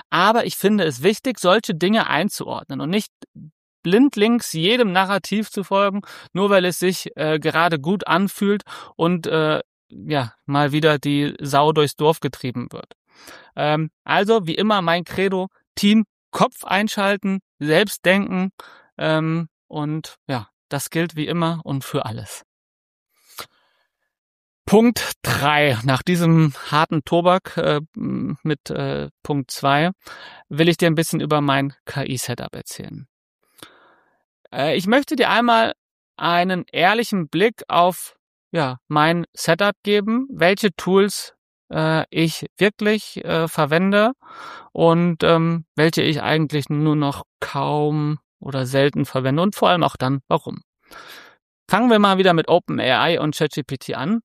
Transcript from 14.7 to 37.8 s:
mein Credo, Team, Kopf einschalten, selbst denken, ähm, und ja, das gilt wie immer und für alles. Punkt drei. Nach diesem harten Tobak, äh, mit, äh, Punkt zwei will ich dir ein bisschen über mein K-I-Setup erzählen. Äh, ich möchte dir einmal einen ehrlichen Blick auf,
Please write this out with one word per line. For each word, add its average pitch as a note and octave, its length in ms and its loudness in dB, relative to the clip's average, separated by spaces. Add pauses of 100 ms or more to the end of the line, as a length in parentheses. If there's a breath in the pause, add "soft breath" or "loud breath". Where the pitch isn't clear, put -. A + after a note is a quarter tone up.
mein E3+ 200 0
Credo, F#3+ 460 -4 (260)
Team, G#3 300 4 (260)
Kopf - 340 -2
einschalten, G3 760 -2 (180)
selbst D#3 460 0
denken, F#3 460 0 (480 loud breath)
ähm, D#3+ 500 0 (180)
und D3+ 500 -8 (120)
ja, A#2+ 200 -6 (200)
das - 220 -6
gilt E3 260 -4
wie D3+ 100 -4
immer E3 380 -2
und C#3 200 -6
für - 220 -4
alles. A2 380 -12 (2250 loud breath)
Punkt A3+ 580 2
drei. C#3+ 600 2
Nach C3 200 0
diesem E3 520 4 (160)
harten D#3 340 0
Tobak, F3 520 0
äh, D3+ 240 0 (140)
mit, - 760 -6
äh, C#3+ 380 -6 (160)
Punkt C#3+ 260 -4
zwei C#3+ 400 0 (580 loud breath)
will D#3+ 200 0
ich E3 80 4
dir F3 100 2
ein E3 80 4
bisschen D#3+ 260 -2
über D3 200 0
mein C#3 340 0 (120)
K-I-Setup - 680 -8
erzählen. - 540 -14 (1400 soft breath)
Äh, C#3+ 240 -2
ich F3+ 100 -2
möchte C4+ 300 0
dir A#3+ 140 2
einmal A3+ 420 2 (440)
einen F3 540 0
ehrlichen F#3 580 0
Blick G#3 380 0
auf, F3 480 0 (380)